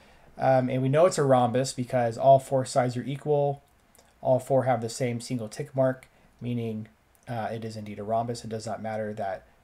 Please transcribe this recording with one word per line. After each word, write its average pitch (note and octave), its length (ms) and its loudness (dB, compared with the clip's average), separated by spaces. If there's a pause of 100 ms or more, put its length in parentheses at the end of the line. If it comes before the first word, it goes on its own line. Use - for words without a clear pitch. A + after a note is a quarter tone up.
(380)
Um, C3 320 2
and C3 120 0
we C3+ 60 2
know D#3 180 6
it's F#3 120 0
a D3 60 2
rhombus B2+ 480 2
because A#2+ 440 -2
all C3+ 220 8
four C3 260 -2
sides B2 320 0
are B2 60 -4
equal. C#3+ 580 -2 (640)
All B2+ 160 4
four B2+ 260 2
have A#2+ 180 0
the A2+ 60 -4
same A#2+ 320 -4
single A#2 280 -6
tick - 260 -12
mark, C3 340 0 (320)
meaning, A2+ 460 -6 (400)
uh, A2+ 240 -6
it A2+ 140 -8
is A2 120 -10
indeed G#2 220 -10
a G#2 60 -10
rhombus. A#2 400 -4
It A2 60 -10
does A2 160 -8
not G2+ 140 -6
matter A2 340 -6
that G2 320 -8 (180)